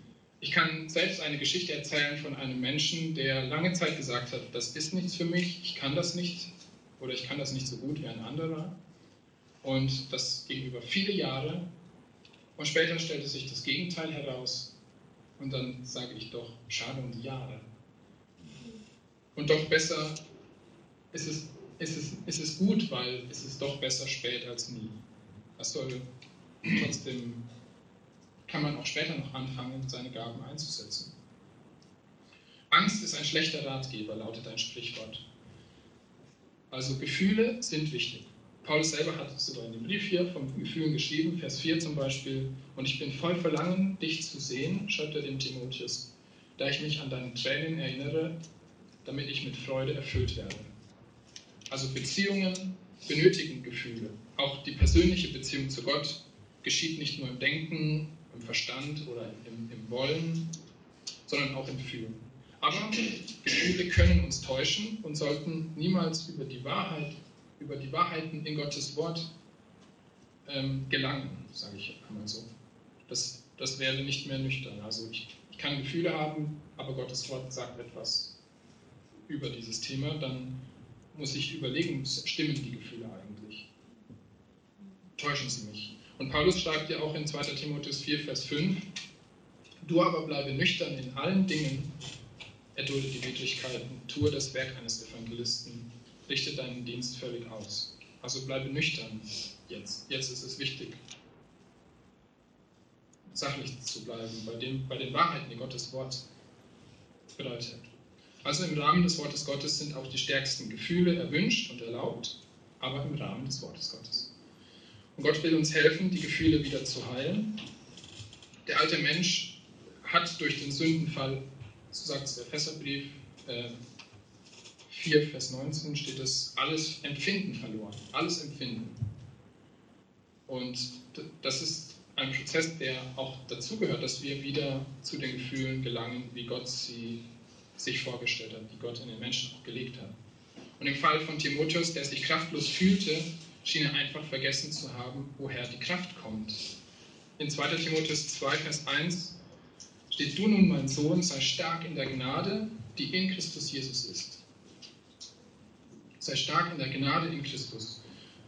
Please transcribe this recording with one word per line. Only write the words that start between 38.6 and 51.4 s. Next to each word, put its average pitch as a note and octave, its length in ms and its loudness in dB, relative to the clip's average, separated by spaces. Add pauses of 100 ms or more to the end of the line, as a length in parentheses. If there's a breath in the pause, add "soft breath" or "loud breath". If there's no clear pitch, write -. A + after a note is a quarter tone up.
Paulus D#3 280 4
selber D#3 260 0
hat C#3 240 -6
sogar A#2 240 -4
in A2+ 60 -8
dem A2+ 120 -6
Brief F#3+ 240 -2
hier F3+ 200 4
von C3 280 -4
Gefühlen D#3 380 0
geschrieben, D#3+ 460 2
Vers - 220 -4
vier D#3+ 180 4
zum D3+ 160 -2
Beispiel: C3+ 520 0 (280 loud breath)
"Und C3+ 100 -2
ich C3+ 140 0
bin C#3 120 -2
voll F3 280 2
Verlangen, F3 580 4
dich D#3+ 240 0
zu - 180 -6
sehen", D3+ 480 0
schreibt D3+ 280 0
er C#3+ 80 0
dem C3+ 160 -2
Timotheus, C3 720 -4 (460 loud breath)
"da C#3 120 2
ich C#3+ 100 2
mich D3+ 220 -2
an C3+ 80 -4
deine B2+ 240 -4
Tränen D#3+ 460 0
erinnere, D#3 560 0 (680)
damit C#3 260 -4
ich - 140 -2
mit - 140 -4
Freude C3+ 380 0
erfüllt - 420 2
werde." - 180 -6 (1120)